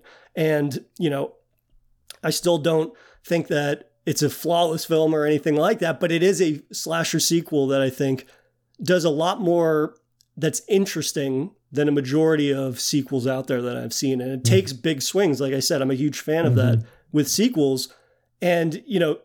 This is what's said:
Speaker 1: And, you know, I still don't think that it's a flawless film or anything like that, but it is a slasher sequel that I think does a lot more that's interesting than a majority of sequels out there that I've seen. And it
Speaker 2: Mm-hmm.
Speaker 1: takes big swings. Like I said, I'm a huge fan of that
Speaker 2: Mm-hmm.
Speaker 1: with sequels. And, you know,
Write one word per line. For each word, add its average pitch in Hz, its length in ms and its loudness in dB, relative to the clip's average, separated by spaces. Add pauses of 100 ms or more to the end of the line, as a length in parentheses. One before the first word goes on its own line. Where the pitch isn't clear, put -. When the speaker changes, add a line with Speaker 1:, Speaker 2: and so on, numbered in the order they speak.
(360)
Speaker 1:
And, 147 480 0 (140)
you 170 120 0
know, 139 260 -4 (840)
I 160 80 -2
still 170 280 0
don't 160 360 0 (300)
think 170 240 -2
that 147 440 -4 (140)
it's 151 180 0
a 143 60 2
flawless 170 560 0
film 160 300 2
or 151 100 0
anything 151 300 2
like 180 240 2
that, 165 200 -2
but 165 120 -2
it 165 120 2
is 185 180 4
a 156 200 0 (120)
slasher 165 460 -2
sequel 156 480 2
that 135 140 2
I 131 80 2
think 135 360 -2 (560)
does 175 240 2
a 165 40 2
lot 160 300 0
more 165 560 2 (400)
that's 156 320 -2
interesting 160 840 -2 (200)
than 147 160 0
a 147 40 2
majority 143 600 2
of 135 260 -4
sequels 135 480 -2
out 131 200 -2
there 127 140 -2
that 123 140 -4
I've 120 180 -8
seen. 131 280 -2
And 127 100 -6
it 131 120 -6
Speaker 2:
Mm-hmm. 120 120 4
Speaker 1:
takes 147 180 2
big 135 280 -4
swings. 151 400 0
Like 135 120 -2
I 135 60 -2
said, 135 220 -2
I'm 135 100 0
a 139 40 0
huge 139 240 -2
fan 160 260 0
of 123 100 2
that 117 240 4
Speaker 2:
Mm-hmm. 113 80 -6 (240)
Speaker 1:
with 151 160 2
sequels. 139 640 0 (480)
And, 170 440 0
you 196 140 -2
know, 160 240 0